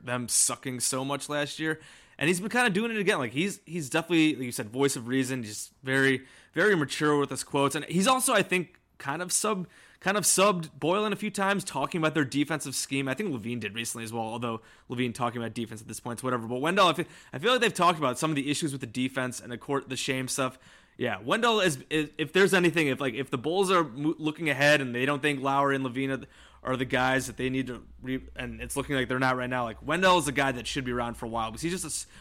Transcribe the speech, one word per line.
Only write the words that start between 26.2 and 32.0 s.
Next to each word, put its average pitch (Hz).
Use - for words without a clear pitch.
are, -
are -
the 127
guys 131
that 113
they 127
need 131
to 123
re-, 127
and 120
it's 123
looking 139
like 127
they're 127
not 131
right 127
now, 127
like, 113
Wendell 180
is 151
a 143
guy 135
that 120
should 135
be 123
around 120
for 123
a -
while 113
because 113
he's 170
just 175
a 156
s-, -